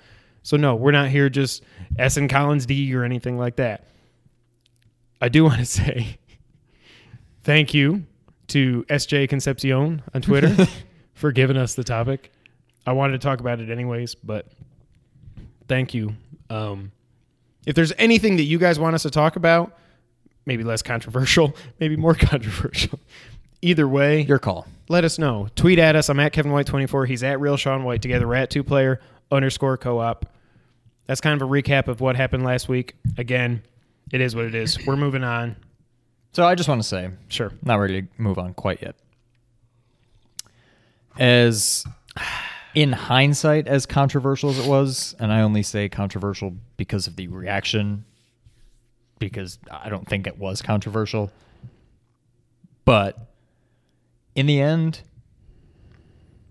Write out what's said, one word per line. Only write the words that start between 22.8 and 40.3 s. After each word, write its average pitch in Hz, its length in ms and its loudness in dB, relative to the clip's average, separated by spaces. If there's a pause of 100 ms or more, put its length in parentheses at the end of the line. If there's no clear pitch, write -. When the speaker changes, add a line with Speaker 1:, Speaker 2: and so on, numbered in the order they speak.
Speaker 1:
Either 160 260 4
way, 143 320 4
Speaker 2:
Your 139 180 4
call. 90 300 -4 (200)
Speaker 1:
let 170 140 2
us 160 160 0
know. 113 380 -2
Tweet 175 240 6
at 156 160 6
us. 151 120 2
I'm 143 120 2
at 147 120 2
Kevin 147 200 0
White 143 140 2
twenty-four. 135 400 -2
He's 123 180 -4
at 135 160 -2
Real 143 160 2
Sean 135 260 -2
White. 120 200 -2
Together, 123 260 0
we're 120 80 0
at 131 140 0
two 143 120 -2
player 131 380 2 (320)
underscore 135 440 0
co-op. 117 560 -4 (760)
That's 131 120 -4
kind 151 200 0
of 135 80 -4
a - 20 -2
recap 139 380 0
of 120 120 -6
what 127 160 0
happened 127 280 -2
last 127 240 -2
week. 127 280 -4 (200)
Again, 120 460 -2 (500)
it 131 80 0
is 123 160 -2
what 117 80 -4
it 113 120 -6
is. 113 300 -4
We're 135 100 0
moving 139 280 -2
on. 117 300 -4 (800)
Speaker 2:
So 175 120 2
I 180 120 6
just 175 120 -2
wanna 123 140 0
say, 92 280 -6 (180)
Speaker 1:
Sure. 107 240 -6 (120)
Speaker 2:
not 120 120 0
ready 95 260 0
to 92 60 -12 (100)
move 98 200 -2
on 90 160 -8
quite - 280 -6
yet. - 140 -14 (2250)